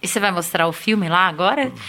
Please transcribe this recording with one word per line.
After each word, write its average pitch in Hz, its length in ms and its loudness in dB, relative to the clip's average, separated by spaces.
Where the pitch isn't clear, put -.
E 185 60 -6
você - 120 -4
vai 202 120 0
mostrar 170 360 0
o 165 40 0
filme 202 380 0
lá 180 180 4
agora? 214 440 0